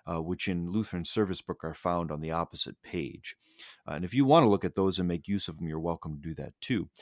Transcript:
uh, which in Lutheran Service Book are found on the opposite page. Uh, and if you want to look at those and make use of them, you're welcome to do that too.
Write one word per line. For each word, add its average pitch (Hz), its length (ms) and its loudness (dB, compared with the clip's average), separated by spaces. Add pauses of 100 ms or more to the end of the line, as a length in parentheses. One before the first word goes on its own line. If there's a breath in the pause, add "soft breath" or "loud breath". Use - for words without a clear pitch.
uh, 85 160 -4
which 87 260 -4
in 87 220 -2
Lutheran 90 360 -4
Service 95 360 0
Book - 220 -8
are 80 100 -6
found 85 380 -2
on 76 100 -6
the 80 100 -6
opposite 82 520 -4
page. - 520 -8 (520 loud breath)
Uh, - 60 -6
and 82 120 -4
if 90 80 -8
you 135 120 4
want 151 180 10
to 113 60 8
look 98 160 4
at 87 100 -4
those 95 240 2
and 90 80 2
make 87 200 -2
use 98 200 -2
of 80 100 -8
them, 82 100 -6
you're 78 120 -4
welcome 82 380 -4
to 76 120 -10
do 78 60 -6
that 69 260 -10
too. 98 260 0 (140 loud breath)